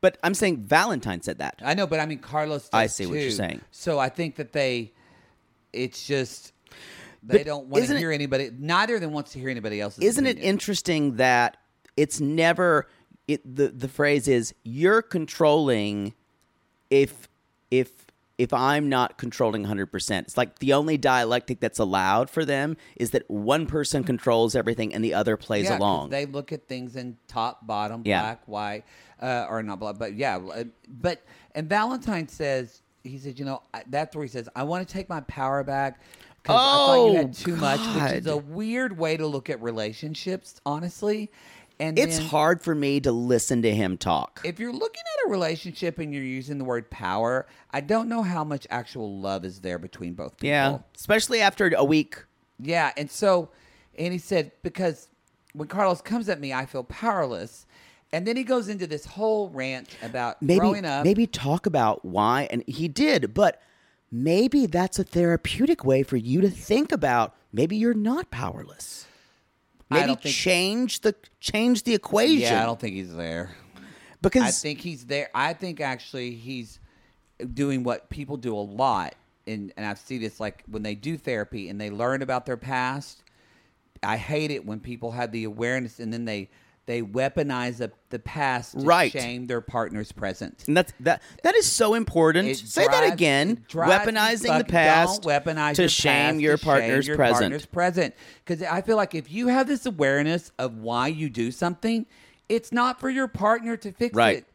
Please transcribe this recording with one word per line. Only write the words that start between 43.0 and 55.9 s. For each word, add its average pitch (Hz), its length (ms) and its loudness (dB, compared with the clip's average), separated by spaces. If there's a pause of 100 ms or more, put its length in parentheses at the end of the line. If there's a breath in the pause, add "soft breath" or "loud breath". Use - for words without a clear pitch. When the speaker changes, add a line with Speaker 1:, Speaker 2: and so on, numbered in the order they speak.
Speaker 1:
to 131 120 2
listen 120 500 2
to 113 120 4
him 95 240 0
talk. - 460 -2
Speaker 2:
If 170 140 -6
you're 240 140 -8
looking 453 300 -6 (200)
at 440 60 0
a - 20 0
relationship 170 680 -4
and 151 160 -8
you're 139 80 -6
using 131 360 -8
the 131 60 -6
word 120 260 -4
power, 113 560 -2 (240 soft breath)
I 139 120 -4
don't 226 260 0
know 233 140 -2
how 180 220 -2
much 147 260 -6
actual 110 500 -8
love 98 240 -4
is 92 160 -12
there 90 180 -6
between 87 360 -10
both 82 240 -12
people. - 100 -4
Speaker 1:
Yeah, 143 300 2 (180)
especially 220 440 0
after 196 360 2
a 139 80 6
week. 151 400 2 (340)
Speaker 2:
Yeah, 151 380 0
and 147 140 -8
so, 180 400 2 (480 soft breath)
and 170 140 -2
he 180 60 -4
said, 160 340 -2 (100)
"Because 175 460 -4 (440)
when 147 160 -10
Carlos 185 320 0